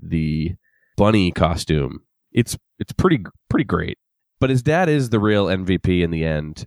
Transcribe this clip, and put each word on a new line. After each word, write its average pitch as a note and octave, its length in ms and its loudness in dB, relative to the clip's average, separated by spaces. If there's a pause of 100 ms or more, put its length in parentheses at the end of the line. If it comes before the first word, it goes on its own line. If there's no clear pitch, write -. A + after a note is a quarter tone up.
the D#2+ 500 -2 (460)
bunny G2+ 340 4
costume. D#2 680 0 (300)
It's, - 280 -2 (200)
it's - 140 -10
pretty, C#3+ 320 2 (240)
pretty D3 160 0
great. - 320 -4 (440)
But C3 100 2
his B2+ 120 0
dad D#3+ 280 2
is C#3 180 0
the A2 100 0
real G#2 300 2
M F#2 160 -2
V F2+ 140 0
P F2+ 240 0
in E2+ 80 0
the D#2+ 160 -2
end D2+ 400 -4